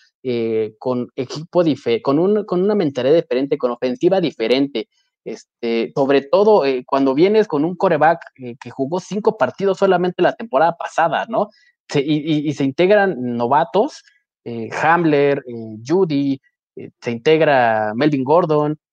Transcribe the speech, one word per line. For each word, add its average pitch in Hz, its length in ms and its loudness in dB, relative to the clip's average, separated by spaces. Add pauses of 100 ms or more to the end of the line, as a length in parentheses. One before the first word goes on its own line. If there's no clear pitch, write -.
(220)
eh, 113 560 -4
con 123 380 -4
equipo 156 480 -2
dife-, 120 380 -2
con 139 160 0
un, 202 260 0
con 185 180 -2
una 208 120 0
mentalidad 139 400 0
diferente, 143 420 0
con 127 140 -2
ofensiva 131 500 0
diferente, 127 680 -2 (360)
este, 113 720 -6
sobre 139 260 2
todo, 190 460 4
eh, 131 200 -2
cuando 135 280 0
vienes 208 340 4
con 147 160 -2
un 180 100 -4
quarterback, 165 460 2 (160)
eh, 123 240 -14
que - 80 -16
jugó 139 320 -4
cinco 214 380 -2
partidos 185 400 -2
solamente 180 440 0
la 151 120 2
temporada 143 420 0
pasada, 151 540 -2
¿no? 170 180 -2 (400)
Se, 147 120 -2
y, 151 180 0
y, 151 320 -2
y - 20 -2
se 139 120 -4
integran 185 540 2
novatos, 127 840 -2 (420)
eh, 117 260 -10
Hamler, 147 760 2
eh, 113 360 -12
Jeudy, 143 560 0 (380)
eh, - 140 -16 (100)
se 123 100 -6
integra 117 840 2
Melvin 135 300 0
Gordon. 151 540 0 (140)